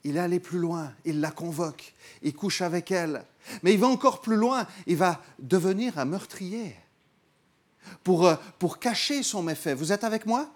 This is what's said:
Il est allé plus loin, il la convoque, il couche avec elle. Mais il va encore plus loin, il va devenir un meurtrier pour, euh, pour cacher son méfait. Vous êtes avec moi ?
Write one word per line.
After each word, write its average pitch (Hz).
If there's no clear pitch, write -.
Il 147
est 170
allé 175
plus 175
loin, 165
il 151
la 151
convoque, 160
il 151
couche 185
avec 175
elle. 160
Mais 190
il 190
va 247
encore 262
plus 220
loin, 233
il 170
va 175
devenir 190
un 131
meurtrier 196
pour, 180
euh, 160
pour 175
cacher 247
son 190
méfait. 160
Vous 156
êtes 208
avec 220
moi ? 247